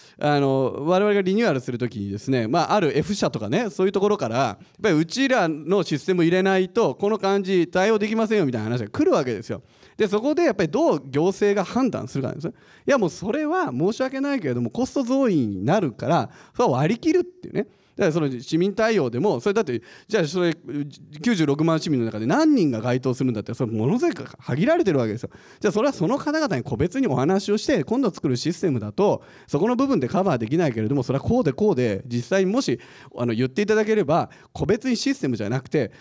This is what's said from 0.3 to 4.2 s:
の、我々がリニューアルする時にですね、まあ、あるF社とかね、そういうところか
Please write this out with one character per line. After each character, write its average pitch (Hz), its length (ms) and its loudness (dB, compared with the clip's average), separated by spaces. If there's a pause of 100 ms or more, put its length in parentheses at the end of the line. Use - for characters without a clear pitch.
の、 135 460 0
我 180 120 4
々 208 160 2
が 202 60 2
リ 190 140 0
ニ 226 80 2
ュ 233 40 2
ー 180 40 2
ア - 20 2
ル 131 80 0
す 127 100 -10
る 120 60 -4
時 113 220 -4
に 101 120 -6
で 98 60 -6
す 131 140 -6
ね、 120 180 0
ま 151 220 0
あ、 - 20 0
あ 208 80 4
る 143 160 0
F 160 180 -2
社 170 160 0
と - 80 -4
か 104 120 -6
ね、 208 180 0
そ 185 160 -2
う - 20 4
い 202 40 2
う - 20 -4
と 190 80 0
こ 208 80 4
ろ 208 80 2
か 123 120 -2